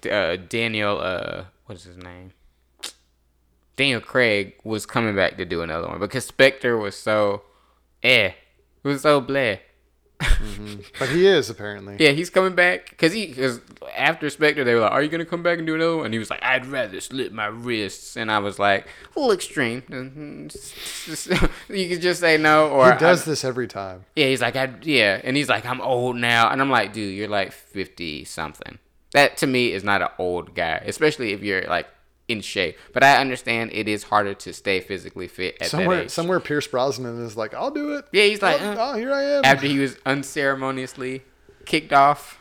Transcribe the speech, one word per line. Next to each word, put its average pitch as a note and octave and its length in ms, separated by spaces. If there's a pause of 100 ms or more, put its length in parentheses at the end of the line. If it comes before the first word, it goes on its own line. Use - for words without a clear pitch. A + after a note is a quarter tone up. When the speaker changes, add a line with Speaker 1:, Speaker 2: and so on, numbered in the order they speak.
Speaker 1:
uh, F#2 280 (100)
Daniel, A2 540
uh, F2+ 420 (220)
what G#2 120
is F2 60
his F2+ 140
name? F2+ 340 (1400)
Daniel C3 260
Craig G#2 520 (100)
was A2 220
coming A2+ 300
back F#2 220
to F#2 80
do E2+ 160
another E2 280
one D#2+ 100
because A2+ 260
Spectre C3 520
was G#2 180
so, G#2 460 (600)
eh. A#2+ 260
It F2+ 80 (520)
was C#3 140
so D3 200
bleh. B2 380 (600)
Speaker 2:
Mm-hmm. G#2 640 (180)
But C3 100
he E3+ 160
is, D#3 240
apparently. G2+ 460
Speaker 1:
<laughs> G2+ 40
Yeah, D3+ 120
he's E3 180
coming F#3 240
back F3+ 440
'cause E3 140
he, G#3 220
'cause B2 260 (380)
after D3+ 320
Spectre, D3+ 340
they A#2+ 120
were A#2 60
like, G#2+ 100
"Are B2+ 100
you D3+ 80
gonna E3 160
come E3+ 160
back E3+ 160
and E3 80
do D#3+ 80
another E3 240
one?" D3 80
And A2 80
he A2+ 60
was G#2+ 100
like, - 140
"I'd B2+ 240
rather G#2+ 340
slit A#2+ 320
my G#2+ 140
wrists." A2 680
And A2 160
I G#2+ 60
was G2+ 220
like, G2 260 (300)
"A - 40
little B3+ 140
extreme." C3 540
<laughs> D3 640 (1200)
You F#3 200
could F3 120
just F3 180
say D#3+ 180
no, D#3 320
or C3 240
Speaker 2:
He A#2 60
does E3 260
Speaker 1:
I'm D#3+ 60
Speaker 2:
this C#3 120
every B2 240
time. F#2+ 380 (100)
Speaker 1:
Yeah, D3 120
he's C3 140
like, A#2+ 140
"I," C3 140 (140)
yeah, A#2 400
and C3 120
he's C#3 140
like, A2+ 160
"I'm B2+ 160
old B2 360
now." A#2 320
And C3+ 120
I'm C#3 80
like, G#2+ 240
"Dude, G2+ 220
you're, G2+ 120
like, G2 240
fifty E2+ 760
something." - 520 (360)
That, C#3 240
to D3+ 100
me, B2 260
is F#2+ 100
not G2+ 180
an E2 80 (100)
old F2+ 360
guy, E2 300
especially B2+ 480
if G2 100
you're, F#2+ 200
like, E2 240 (400)
in A2 120
shape. F#2+ 380 (160)
But C3 100
I C#3 140
understand A#2+ 560
it A2 160
is G#2+ 140
harder G2+ 320
to - 180
stay F#2+ 260
physically F2+ 480
fit - 320
at - 80
Speaker 2:
Somewhere, F3+ 300
Speaker 1:
that D#3 80
age. - 60
Speaker 2:
somewhere E3+ 280
Pierce D3 280
Brosnan B2 580
is G#2+ 100
like, A2 180
"I'll F#3+ 180
do D4 260
it." C#4 140
Speaker 1:
Yeah, G3 120
he's G#3 180
like, D#3+ 200
Speaker 2:
Oh, F#3+ 100
Speaker 1:
"Uh," G#3 80
Speaker 2:
oh, - 180
here B3 160
I C#4 100
am. C#4+ 220
Speaker 1:
after C#3 220
he C#3 120
was C3+ 260
unceremoniously C3 1160 (420)
kicked D3+ 260
off C#3+ 500